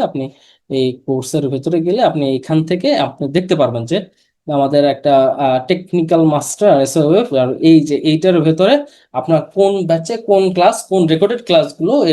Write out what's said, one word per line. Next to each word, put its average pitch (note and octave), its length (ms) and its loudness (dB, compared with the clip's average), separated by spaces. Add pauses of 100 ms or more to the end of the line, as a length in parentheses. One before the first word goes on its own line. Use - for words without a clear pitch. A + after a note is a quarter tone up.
আপনি C3+ 180 -8 (440)
এই C3 180 -2 (180)
কোর্সের C3+ 480 -4
ভেতরে D#3+ 240 -4 (100)
গেলে G#3 220 -2
আপনি D3 160 -2 (120)
এখান D#3 220 -2 (100)
থেকে F3+ 200 -4 (160)
আপনি C3 200 -8 (120)
দেখতে F#3 240 0
পারবেন A#2 300 -2
যে F3 80 -2 (480)
আমাদের C#3+ 360 0 (100)
একটা, C#3 200 0 (300)
আহ, C3 160 0 (100)
টেকনিক্যাল E3+ 520 0 (120)
মাস্টার F#3 380 0 (140)
এসওএফ, E3 420 2 (140)
আর B2+ 80 0 (200)
এই D#3+ 80 8 (120)
যে C#3+ 60 0 (160)
এইটার F3 240 2 (120)
ভেতরে F#3 280 2 (440)
আপনার D#3 220 0 (140)
কোন G3 160 2 (180)
ব্যাচে E3 240 -2 (160)
কোন G3 140 4 (120)
ক্লাস, F#3 200 4 (140)
কোন F#3+ 120 2 (100)
রেকর্ডেড G3+ 360 0
ক্লাসগুলো D#3+ 460 0 (200)